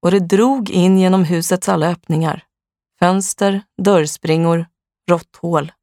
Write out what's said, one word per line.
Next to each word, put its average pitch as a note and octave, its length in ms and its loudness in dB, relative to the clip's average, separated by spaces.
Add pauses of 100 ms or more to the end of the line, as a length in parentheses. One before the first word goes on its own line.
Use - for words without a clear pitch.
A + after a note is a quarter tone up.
och F3 80 2
det G3 100 2
drog G#3 500 0
in F#3 280 4
genom F#3 260 2
husets E3+ 440 -4
alla E3 220 0
öppningar. D#3+ 540 -4 (540)
Fönster, G3 640 -2 (200)
dörrspringor, E3 840 0 (440)
råtthål. E3 640 -4 (100)